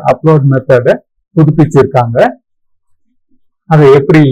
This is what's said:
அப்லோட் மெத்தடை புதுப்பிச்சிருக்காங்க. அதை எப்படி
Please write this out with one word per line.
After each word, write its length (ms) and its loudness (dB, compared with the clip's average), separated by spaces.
அப்லோட் 420 0
மெத்தடை 420 -2
புதுப்பிச்சிருக்காங்க. 840 0
அதை 120 2
எப்படி 220 0